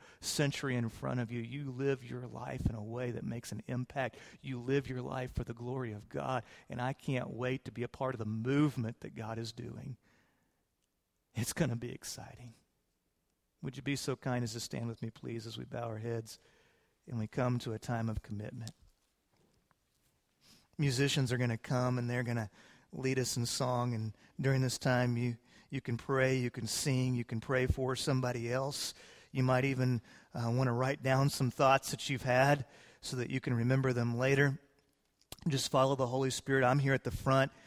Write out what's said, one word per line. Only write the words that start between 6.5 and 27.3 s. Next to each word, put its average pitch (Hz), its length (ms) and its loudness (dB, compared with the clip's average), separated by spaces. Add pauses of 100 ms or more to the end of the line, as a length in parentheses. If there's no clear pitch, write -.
And 120 100 -6
I 127 140 -2
can't - 360 -4
wait 127 360 -4
to 117 60 -12
be 117 100 -6
a 120 60 -4
part 131 260 -4
of 110 40 -10
the 110 60 -6
movement 117 760 0
that - 140 -14
God 110 240 -8
is 113 140 -8
doing. 120 440 -10 (1400)
It's 110 180 -4
gonna 123 240 0
be 117 160 -8
exciting. - 600 -14 (1080)
Would 135 140 -8
you 135 60 -12
be 139 140 -2
so 127 200 -2
kind 123 260 -2
as 110 120 -4
to 117 60 -6
stand 117 280 -6
with 113 140 -8
me, 113 80 -6
please, 117 360 -8
as 117 120 -10
we 123 60 -8
bow 120 240 -8
our 110 100 -6
heads 113 400 -6 (720)
and 120 100 -6
we 110 80 -2
come 123 340 0
to 117 120 -6
a 110 60 -6
time 113 320 -2
of 110 120 -4
commitment? 110 500 -10 (2000)
Musicians 139 560 2
are 127 60 0
gonna 120 180 2
come 127 420 0
and 120 120 -2
they're 123 140 0
gonna 117 260 -2 (420)
lead 131 260 0
us 123 180 -2
in 117 80 0
song, 123 500 0
and 110 180 -4 (280)
during 135 200 4
this 127 180 0
time 123 380 4
you, 120 200 0 (340)
you 135 100 -4
can 120 160 -4
pray, 131 400 4
you 123 140 0
can 120 160 -6
sing, 127 480 0
you 120 100 -2
can 113 160 -4